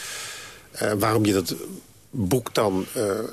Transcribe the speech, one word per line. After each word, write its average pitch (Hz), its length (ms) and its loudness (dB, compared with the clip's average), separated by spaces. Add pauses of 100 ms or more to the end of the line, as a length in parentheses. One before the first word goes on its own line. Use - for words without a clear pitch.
(720)
eh, 107 280 0
waarom 110 260 4
je 104 80 6
dat 92 220 2 (600)
boek 120 400 0
dan, 95 380 2
eh, 107 180 0 (220)